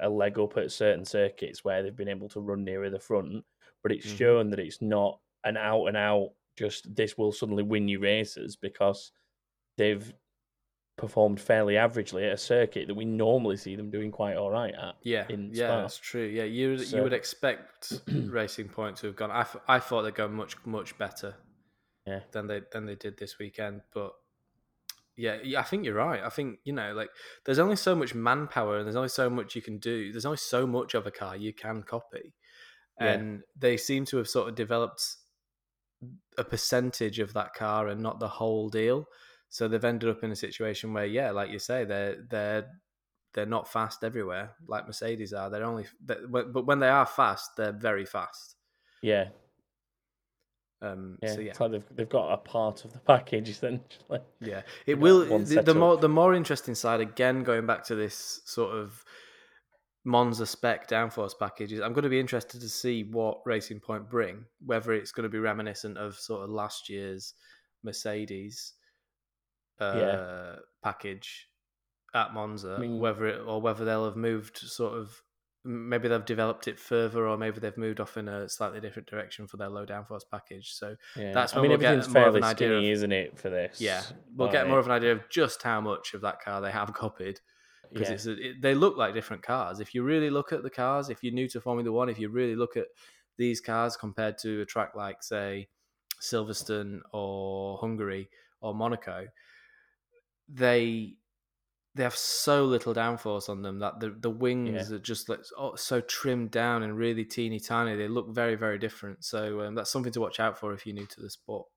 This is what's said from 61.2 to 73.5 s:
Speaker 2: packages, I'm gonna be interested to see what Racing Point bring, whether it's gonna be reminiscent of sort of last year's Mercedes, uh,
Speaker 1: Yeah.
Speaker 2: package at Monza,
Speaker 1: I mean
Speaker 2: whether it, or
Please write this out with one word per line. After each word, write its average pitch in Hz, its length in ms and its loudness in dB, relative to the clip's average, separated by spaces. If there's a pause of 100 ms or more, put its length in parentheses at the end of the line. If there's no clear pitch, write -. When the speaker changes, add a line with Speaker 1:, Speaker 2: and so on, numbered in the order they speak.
Speaker 2:
packages, 107 420 -6
I'm 113 140 -2
gonna 143 160 2
be 127 100 4
interested 123 400 -4
to 120 80 -10
see 117 360 -2
what 110 420 -2
Racing 110 340 -4
Point 107 300 -8
bring, 113 340 -2 (200)
whether 113 280 0
it's 107 200 -2
gonna 113 180 -4
be 110 80 -4
reminiscent 107 580 -4
of 104 220 -8
sort 104 260 -6
of 101 60 -8
last 107 400 -6
year's 98 440 -10 (480)
Mercedes, 104 920 -8 (1080)
uh, 101 160 -2
Speaker 1:
Yeah. 90 600 -2 (260)
Speaker 2:
package - 640 -8 (640)
at 110 200 0
Monza, 107 420 -6
Speaker 1:
I 123 40 -4
mean 120 200 -4
Speaker 2:
whether 110 260 0
it, 110 140 -2
or 110 220 -4